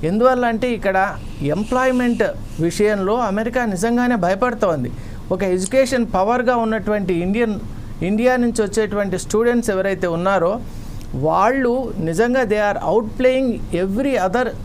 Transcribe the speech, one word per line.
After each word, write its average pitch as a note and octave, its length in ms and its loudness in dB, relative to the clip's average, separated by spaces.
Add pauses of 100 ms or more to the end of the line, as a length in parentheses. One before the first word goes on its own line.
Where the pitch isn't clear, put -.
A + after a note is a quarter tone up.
ఎందువల్ల B3 420 4
అంటే A#3 260 0
ఇక్కడ F#3+ 440 0 (260)
ఎంప్లాయ్‌మెంట్ A#3+ 800 0 (380)
విషయంలో G3+ 540 2 (160)
అమెరికా A#3 340 -2
నిజంగానే A#3 520 0
భయపడుతోంది. F#3+ 760 0 (420)
ఒక F#3+ 100 -2
ఎడ్యుకేషన్ A#3 720 2
పవర్గా A#3+ 420 2
ఉన్నటువంటి G#3 580 0
ఇండియన్, G3+ 400 0 (480)
ఇండియా A3 340 2
నుంచి A#3 260 0
వచ్చేటువంటి G3+ 560 0
స్టూడెంట్స్ A#3 520 0
ఎవరైతే F#3+ 360 0
ఉన్నారో F3+ 540 0 (540)
వాళ్ళు A#3 840 2
నిజంగా A3 440 2 (100)
they G#3 180 2
are - 80 -2 (140)
outplaying B3+ 560 2 (360)
every B3+ 300 0 (140)
other A#3+ 180 0 (180)